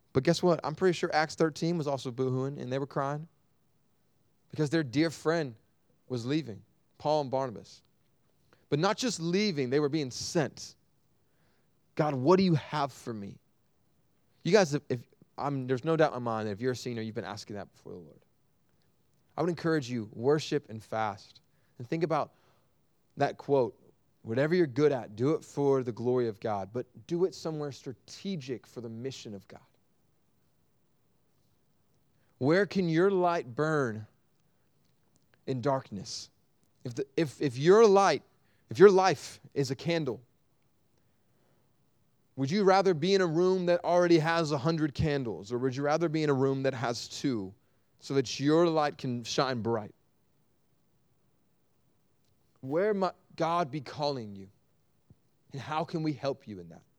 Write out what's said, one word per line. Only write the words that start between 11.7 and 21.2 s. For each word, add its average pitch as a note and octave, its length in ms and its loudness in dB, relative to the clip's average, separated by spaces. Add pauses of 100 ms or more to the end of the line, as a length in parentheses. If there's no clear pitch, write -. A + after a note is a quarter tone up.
"God, D3+ 200 0
what C#3 220 4
do G3 60 4
you F3+ 120 4
have C#3+ 360 -4
for - 220 -14
me?" G2+ 240 -12 (1080)
You E3 80 0
guys, F3+ 220 6
if, D3 160 -2
if B2 100 -2 (380)
I'm, C3+ 300 -4
there's B2 160 -2
no D#3+ 120 0
doubt D3+ 200 2
in B2 60 -6
my A#2 140 -2
mind G#2+ 120 -4
that G#2+ 40 -4
if G2 100 -8
you're B2+ 120 -2
a - 20 -4
senior, A#2+ 260 -8
you've A2 140 -8
been A2+ 80 -6
asking G#2 320 -12
that G2 160 -12
before - 220 -18
the F#2 60 -14
Lord. D#2 200 -20 (1160)
I C#3+ 60 -4
would E3+ 80 0
encourage D#3+ 400 -2
you, A2+ 240 -6
worship C#3+ 560 0
and A2 140 -12
fast. G#2+ 580 -6 (380)